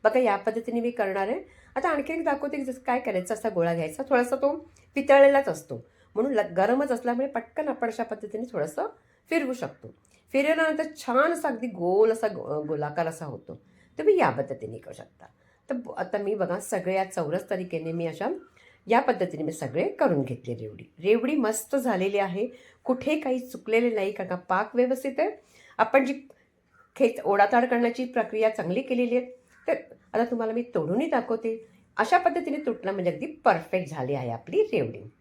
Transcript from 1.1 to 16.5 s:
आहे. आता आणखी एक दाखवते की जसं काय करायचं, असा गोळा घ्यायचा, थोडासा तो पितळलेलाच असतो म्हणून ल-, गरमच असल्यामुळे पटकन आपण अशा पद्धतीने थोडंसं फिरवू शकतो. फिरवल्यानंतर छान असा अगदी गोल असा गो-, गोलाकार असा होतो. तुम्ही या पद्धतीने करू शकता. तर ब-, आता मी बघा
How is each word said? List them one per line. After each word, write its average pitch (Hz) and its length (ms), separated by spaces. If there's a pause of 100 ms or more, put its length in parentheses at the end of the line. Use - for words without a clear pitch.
आहे. 285 120 (360)
आता 285 120
आणखी 294 240
एक 330 120
दाखवते 285 320
की 285 80
जसं 254 160
काय 254 180
करायचं, 196 360
असा 220 200
गोळा 170 200
घ्यायचा, 160 340
थोडासा 247 280
तो 277 360 (220)
पितळलेलाच 277 540
असतो 143 380 (280)
म्हणून 254 180
ल-, 208 240
गरमच 247 340
असल्यामुळे 247 380
पटकन 277 400
आपण 247 200
अशा 226 140
पद्धतीने 220 500
थोडंसं 190 340 (440)
फिरवू 294 220
शकतो. - 420 (380)
फिरवल्यानंतर 311 520 (120)
छान 277 360
असा 320 160
अगदी 240 180
गोल 196 460
असा 220 140
गो-, 151 420
गोलाकार 151 380
असा 165 180
होतो. 113 380 (360)
तुम्ही 370 200
या 190 120
पद्धतीने - 480
करू - 160
शकता. - 320 (440)
तर 269 40
ब-, 247 220
आता 185 220
मी 202 160
बघा 180 260